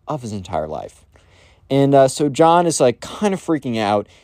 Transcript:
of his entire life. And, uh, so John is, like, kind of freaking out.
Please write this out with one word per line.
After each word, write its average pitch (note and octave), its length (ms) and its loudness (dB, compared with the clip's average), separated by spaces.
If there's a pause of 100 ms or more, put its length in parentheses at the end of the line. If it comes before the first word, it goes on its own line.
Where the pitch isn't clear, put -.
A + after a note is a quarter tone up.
of D3 140 -8
his A2 140 -10
entire D#2+ 340 -8
life. A#1+ 380 -14 (640)
And, C#3 240 2
uh, C3+ 140 6
so D3 200 -2
John E3 380 4
is, D#3+ 140 -2
like, B2+ 200 2
kind - 320 -4
of F#3 80 -6
freaking C3+ 380 -4
out. G#2 280 0 (180)